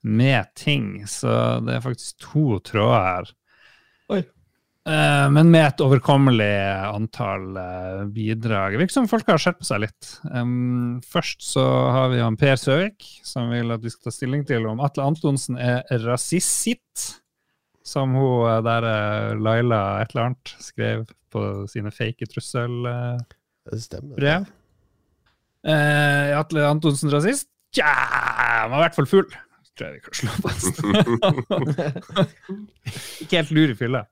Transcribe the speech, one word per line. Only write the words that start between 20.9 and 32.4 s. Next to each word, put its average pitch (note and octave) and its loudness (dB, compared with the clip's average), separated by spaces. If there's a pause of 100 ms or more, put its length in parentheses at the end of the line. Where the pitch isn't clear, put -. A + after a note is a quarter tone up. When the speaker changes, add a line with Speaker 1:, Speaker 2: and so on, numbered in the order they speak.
Speaker 1:
på G#2+ -6 (260)
sine G#2 -8
fake A2+ -6
trussel, A#2+ -8
eh, A#2+ -6 (480)
Speaker 3:
Det A2+ -10
stemmer. C3+ -14
Speaker 1:
brev. D#3 0 (1160)
Eh, D3 2
er D3 0
Atle D#3 0
Antonsen D3 2
rasist? F#3 2 (300)
Tja, F#3+ 2
han A#2+ 0
var C3+ 0
i E3 6
hvert - -2
fall C#3+ 2
full! F#3+ 4 (480)
Tror - -10
jeg D2+ -14
vi - -20
kan - -14
slå - -4 (100)
fast. C3+ 0
<laughs> D3+ -6 (1120)